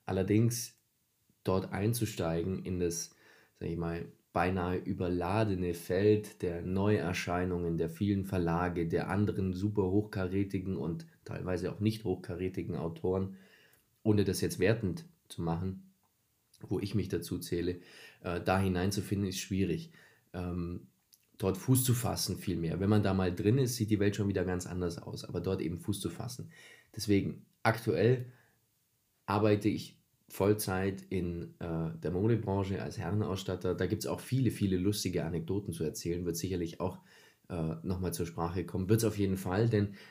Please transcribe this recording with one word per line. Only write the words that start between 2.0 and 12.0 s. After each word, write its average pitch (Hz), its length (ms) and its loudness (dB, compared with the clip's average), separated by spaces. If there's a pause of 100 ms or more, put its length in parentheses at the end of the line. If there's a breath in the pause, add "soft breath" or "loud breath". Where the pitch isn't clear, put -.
in 90 160 -2
das, 85 340 -2 (440 soft breath)
sag 85 100 -6
ich 82 80 -4
mal, 85 280 -4 (280)
beinahe 90 440 2
überladene 90 960 0
Feld 101 680 2
der 85 200 -2
Neuerscheinungen, 87 1160 0
der 80 120 0
vielen 98 340 0
Verlage, 87 640 2
der 85 220 0
anderen 98 440 2
super 101 300 0
hochkarätigen 95 920 0
und 82 280 -4 (200 loud breath)
teilweise 87 460 -4
auch - 80 -10
nicht 107 260 0